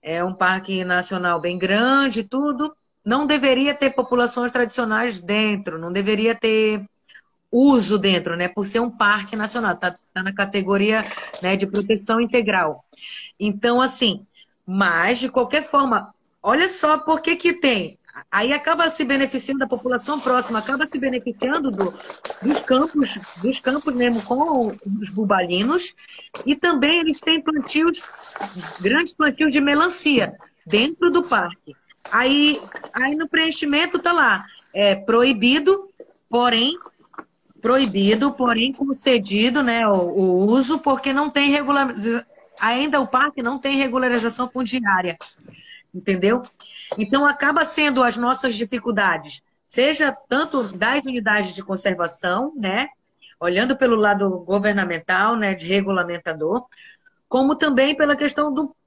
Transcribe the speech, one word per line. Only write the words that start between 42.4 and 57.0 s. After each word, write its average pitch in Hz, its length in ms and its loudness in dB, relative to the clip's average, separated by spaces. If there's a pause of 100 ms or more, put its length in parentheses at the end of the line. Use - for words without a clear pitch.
ainda 254 400 0
o 254 80 0
parque 277 340 0
não 240 160 -4
tem 269 200 -2
regularização 247 720 0
fundiária, 202 680 -2 (760)
entendeu? 196 480 0 (560)
Então, 220 280 0
acaba 285 380 2
sendo 294 400 0
as 233 140 0
nossas 247 360 -2
dificuldades, 202 880 -2 (240)
seja 285 460 2
tanto 262 680 -2
das 262 280 0
unidades 208 500 -2
de 190 80 -14
conservação, 190 880 -2
né, 226 360 -4 (500)
olhando 202 380 0
pelo 240 180 4
lado 202 340 2 (100)
governamental, 190 1000 0
né, 196 180 -2
de 165 100 -14
regulamentador, 175 1000 -2 (640)